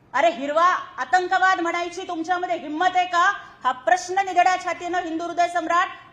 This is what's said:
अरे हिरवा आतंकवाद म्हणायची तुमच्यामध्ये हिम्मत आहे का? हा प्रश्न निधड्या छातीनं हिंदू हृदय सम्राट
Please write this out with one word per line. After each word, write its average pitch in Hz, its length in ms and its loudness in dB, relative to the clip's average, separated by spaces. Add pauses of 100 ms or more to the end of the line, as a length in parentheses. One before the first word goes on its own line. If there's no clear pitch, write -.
(140)
अरे 294 160 4
हिरवा 285 360 0 (320)
आतंकवाद 359 640 2
म्हणायची 349 480 -4
तुमच्यामध्ये 359 500 -4
हिम्मत 330 380 -2
आहे 359 100 2
का? 359 280 2 (300)
हा 254 80 2
प्रश्न 359 540 0
निधड्या 370 380 2
छातीनं 349 360 -4
हिंदू 330 240 -4
हृदय 349 240 0
सम्राट 349 400 0 (260)